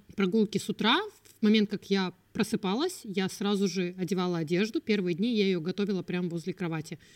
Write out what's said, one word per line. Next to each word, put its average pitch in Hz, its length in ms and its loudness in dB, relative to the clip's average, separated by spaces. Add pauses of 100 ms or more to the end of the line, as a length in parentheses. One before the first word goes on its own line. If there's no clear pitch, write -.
(160)
прогулки 202 420 2
с - 120 -4
утра. 226 280 2 (420)
В - 40 0
момент, 214 260 6
как - 220 -6
я 190 220 0 (200)
просыпалась, 226 720 -2
я 190 260 -2
сразу 202 380 0
же 175 300 -2
одевала 180 420 0
одежду. 180 420 0
Первые 185 340 0
дни 226 200 0
я 202 100 4
её 185 160 2
готовила 185 420 -2
прямо 180 260 -4
возле 170 240 -6
кровати. 160 440 -6 (180)